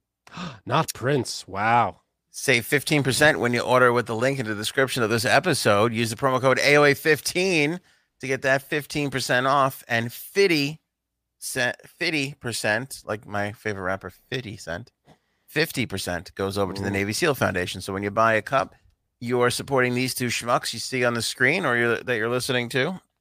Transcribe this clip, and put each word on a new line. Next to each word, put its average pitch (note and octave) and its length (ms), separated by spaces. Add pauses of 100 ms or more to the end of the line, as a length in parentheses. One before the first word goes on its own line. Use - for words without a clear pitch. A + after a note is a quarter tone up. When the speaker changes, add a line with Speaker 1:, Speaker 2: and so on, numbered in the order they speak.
(180)
Speaker 1:
<gasps> - 500
Not C#3+ 260
Prince. B2+ 540
Wow. G#2 540 (340)
Speaker 2:
Save A#2+ 300
fifteen D3 380
percent C3+ 380
when A#2+ 120
you A#2+ 80
order B2 320
with A#2+ 140
the A2+ 100
link C3 220
in B2 80
the G#2+ 80
description B2 480
of G#2+ 80
this A#2 160
episode. A#2+ 680
Use A2+ 160
the A2 80
promo C3 240
code B2+ 200
A C#3+ 180
O D3 60
A C#3+ 100
fifteen E3 840 (420)
to C3 60
get C3 140
that C#3 220
fifteen D3 480
percent B2+ 360
off C3+ 400
and A#2 240
fifty D#3+ 680 (580)
cent, - 380 (100)
fifty D#3 460
percent, A#2 720
like G#2 220
my G2+ 260
favorite G#2 300
rapper, F#2+ 260
fifty A2 480
Cent, E2+ 360 (540)
fifty D#3 380
percent F#2 500
goes G2 220
over G2 160
to G2 80
the G2 80
Speaker 1:
Ooh. G2 40
Speaker 2:
Navy G2 200
seal D3+ 220
Foundation. F#2+ 480
So G2+ 100
when G2 100
you G2+ 80
buy A2 220
a A2 80
cup, G#2 340 (460)
you B2 220
are A#2+ 80
supporting B2+ 440
these B2+ 200
two B2 140
schmucks A#2+ 440
you A#2 60
see B2 260
on A#2+ 80
the A#2 80
screen D3 460
or B2 100
you're, A#2 220
that B2 180
you're A2 140
listening B2 400
to, D3+ 320 (180)